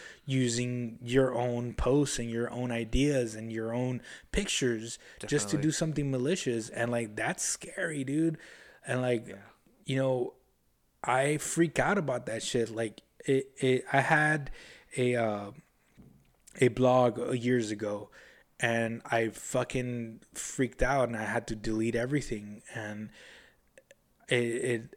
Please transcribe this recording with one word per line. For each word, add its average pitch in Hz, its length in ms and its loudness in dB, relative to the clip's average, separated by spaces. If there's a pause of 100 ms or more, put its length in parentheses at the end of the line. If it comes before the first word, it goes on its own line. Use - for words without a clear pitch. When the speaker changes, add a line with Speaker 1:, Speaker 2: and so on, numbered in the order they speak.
(260)
Speaker 1:
using 123 760 0
your 127 340 4
own 120 380 -2
posts 139 460 2
and 117 100 -4
your 117 220 -2
own 123 200 -4
ideas 120 640 2
and 113 160 -8
your 113 220 -4
own 127 280 -2 (300)
pictures 120 680 0 (220)
just 147 300 0
to 156 80 0
Speaker 2:
Definitely. 139 60 0
Speaker 1:
do 156 80 4
something 147 400 0
malicious. 127 580 0
And, 117 220 -2
like, 113 240 -2
that's 117 280 -4
scary, 160 600 -4
dude. 156 340 0 (480)
And, 127 160 0
like, 123 260 0
Speaker 2:
Yeah. 98 80 -12 (500)
Speaker 1:
you 131 120 0
know, 131 360 0 (680)
I 139 340 4
freak 165 420 2
out 170 180 4
about 135 300 0
that 110 160 -4
shit. 113 260 0
Like, 113 320 -4 (240)
it, 135 320 2
it, 127 340 2
I 135 100 6
had 151 500 2 (460)
a, 123 180 2
uh, 104 360 -2 (1080)
a 127 100 8
blog, 123 500 4
uh, - 120 -2
years 120 400 2
ago, 104 380 -4 (500)
and 117 460 0
I 117 240 2
fucking 123 920 -4 (120)
freaked - 500 -2
out, 127 240 4
and 117 100 -4
I 107 80 -4
had 110 220 -2
to 117 80 -6
delete 110 400 -2
everything. 113 680 -4 (120)
And 107 360 -8 (1160)
it, - 80 0
it, 120 600 -2